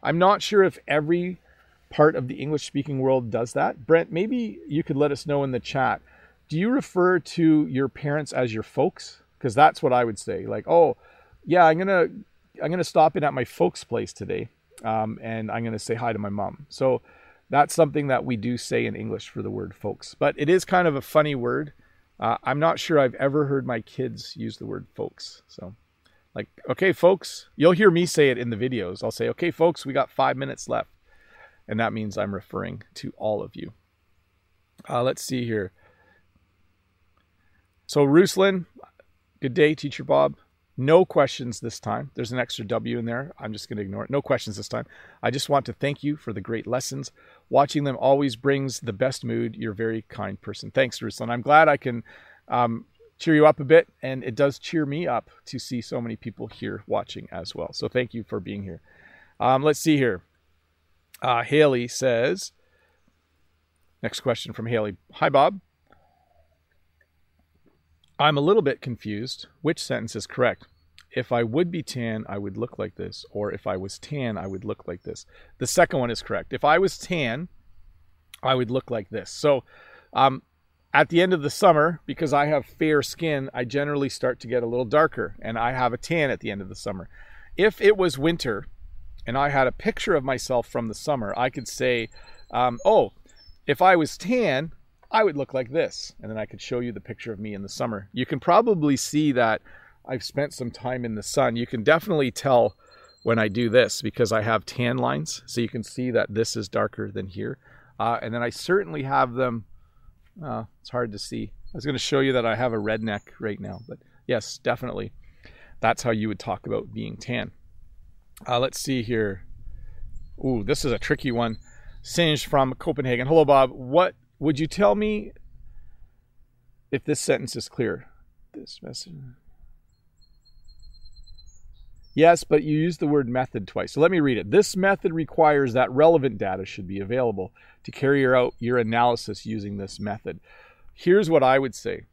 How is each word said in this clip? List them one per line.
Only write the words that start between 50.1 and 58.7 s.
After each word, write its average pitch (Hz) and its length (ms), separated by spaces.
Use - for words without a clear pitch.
person." 107 320
Thanks, - 280
Ruslan. 113 300
I'm 120 120
glad 151 260
I 147 80
can, 120 300
um, 117 380
cheer 160 180
you 151 100
up 156 140
a 143 60
bit, 160 240
and 131 220
it 117 120
does 139 220
cheer 156 280
me 147 200
up 120 260
to 127 120
see 120 220
so 127 180
many 117 160
people 113 320
here 104 400
watching - 420
as 87 240
well. - 200
So - 160
thank 127 240
you 113 100
for - 160
being 101 240
here. 85 160